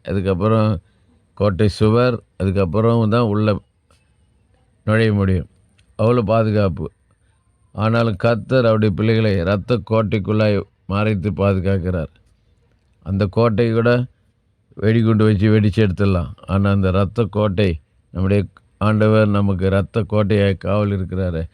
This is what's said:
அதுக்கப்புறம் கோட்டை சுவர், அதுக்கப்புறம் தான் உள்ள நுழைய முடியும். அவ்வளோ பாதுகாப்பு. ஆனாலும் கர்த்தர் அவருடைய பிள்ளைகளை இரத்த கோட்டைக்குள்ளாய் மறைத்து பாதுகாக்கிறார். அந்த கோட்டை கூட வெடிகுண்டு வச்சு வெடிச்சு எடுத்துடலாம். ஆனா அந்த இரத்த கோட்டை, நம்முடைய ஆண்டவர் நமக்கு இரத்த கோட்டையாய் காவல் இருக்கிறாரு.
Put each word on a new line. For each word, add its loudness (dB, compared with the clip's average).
அதுக்கப்புறம் -2
கோட்டை 0
சுவர், 0
அதுக்கப்புறம் 0
தான் 0
உள்ள 0
நுழைய 2
முடியும். 0
அவ்வளோ 2
பாதுகாப்பு. 0
ஆனாலும் -2
கர்த்தர் 0
அவருடைய 2
பிள்ளைகளை 0
இரத்த -2
கோட்டைக்குள்ளாய் 0
மறைத்து -2
பாதுகாக்கிறார். -2
அந்த 0
கோட்டை 0
கூட 2
வெடிகுண்டு 2
வச்சு 2
வெடிச்சு 2
எடுத்துடலாம். 0
ஆனா 0
அந்த 0
இரத்த 0
கோட்டை, -2
நம்முடைய 0
ஆண்டவர் 2
நமக்கு 0
இரத்த -2
கோட்டையாய் 0
காவல் -2
இருக்கிறாரு. -4